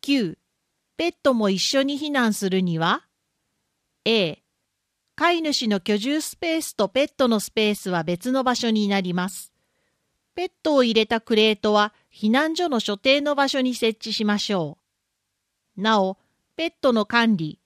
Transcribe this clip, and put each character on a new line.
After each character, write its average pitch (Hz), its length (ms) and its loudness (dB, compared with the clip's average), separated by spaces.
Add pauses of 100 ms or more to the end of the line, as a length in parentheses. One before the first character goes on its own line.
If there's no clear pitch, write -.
九、 247 360 -2 (600)
ペ 330 100 -2
ッ 349 60 -4 (100)
ト 269 100 4
も 214 160 2
一 190 100 0
緒 269 220 0
に 277 160 -2
避 302 140 -6
難 240 220 0
す 196 160 -4
る 185 120 0
に 170 160 -2
は、 180 300 -2 (960)
A、 196 380 -2 (720)
飼 339 160 2
い 349 100 0
主 285 280 -2
の 202 100 0
居 208 180 -2
住 269 220 -2
ス - 160 -10
ペ 330 220 -2
ー 311 40 -2
ス - 140 -12
と 196 140 0
ペ 262 140 0
ッ 302 120 -2
ト 254 140 2
の 220 100 2
ス - 100 -8
ペ 214 220 0
ー 202 40 -2
ス - 140 -10
は 170 140 -2
別 175 300 -4
の 269 100 0
場 247 100 2
所 233 160 -2
に 214 200 0
な 196 100 0
り 180 140 -4
ま 180 160 -4
す。 - 240 -16 (840)
ペ 349 100 -6
ッ 370 60 -8 (100)
ト 311 140 2
を 262 80 6
入 226 100 2
れ 220 120 4
た 226 160 -2
ク 220 160 0
レ 214 140 6
ー 214 40 2
ト 214 160 0
は 208 220 2 (200)
避 214 160 -2
難 302 240 2
所 349 140 -2
の 254 140 0
所 202 160 -4
定 269 240 2
の 294 120 -2
場 277 140 2
所 269 140 -2
に 254 140 0
設 220 220 -2
置 214 160 -10
し 214 120 -2
ま 208 120 2
し 208 160 -4
ょ 160 240 -4 (1000)
う。 185 40 -8
な 220 200 2
お、 190 160 -2 (400)
ペ 320 80 -2
ッ 339 160 -4
ト 269 100 4
の 220 140 2
管 233 320 2
理 156 280 -8